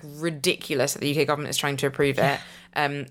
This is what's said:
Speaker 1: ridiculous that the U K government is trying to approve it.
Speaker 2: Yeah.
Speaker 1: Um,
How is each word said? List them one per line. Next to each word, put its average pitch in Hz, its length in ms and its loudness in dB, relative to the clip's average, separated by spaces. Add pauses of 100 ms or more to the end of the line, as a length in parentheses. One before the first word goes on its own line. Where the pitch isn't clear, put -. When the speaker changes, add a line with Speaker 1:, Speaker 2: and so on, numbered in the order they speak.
Speaker 1:
ridiculous 147 880 0
that - 80 -8
the 143 80 0
U 143 60 2
K 151 100 4
government 147 260 0
is 131 60 -2
trying 143 220 0
to 143 100 0
approve 139 300 2
it. 175 40 4
Speaker 2:
Yeah. 139 180 2 (360)
Speaker 1:
Um, 143 340 0